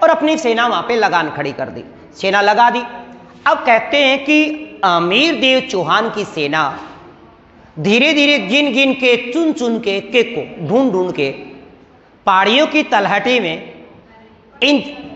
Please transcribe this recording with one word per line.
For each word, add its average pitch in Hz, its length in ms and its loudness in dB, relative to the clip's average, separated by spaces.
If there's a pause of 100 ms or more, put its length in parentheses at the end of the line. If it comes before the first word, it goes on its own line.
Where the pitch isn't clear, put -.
और 320 60 6
अपनी 311 280 2
सेना 233 300 0
वहां 185 160 -2
पे 240 120 -2
लगान 170 340 0
खड़ी 139 220 -6
कर 127 180 -8
दी, - 140 -12 (380)
सेना 196 200 2
लगा 214 280 4
दी। 240 140 -4 (640)
अब 302 180 2
कहते 254 400 2
हैं 269 180 0
कि 302 280 2 (320)
अमीर 190 520 2
देव 262 240 2
चौहान 202 500 -2
की 208 140 -6
सेना 151 560 -4 (1000)
धीरे 233 340 2
धीरे 285 260 2
गिन 254 340 0
गिन 269 200 2
के, 247 400 0
चुन 320 200 0
चुन 233 260 -2
के, 196 200 -4
के 226 240 0
को 165 440 -8
ढूंढ 240 240 2
ढूंढ 180 220 -2
के 139 160 -2 (960)
पहाड़ियों 202 420 4
की 302 160 0
तलहटी 202 560 0
में 165 340 -6 (880)
इन 277 160 4 (360)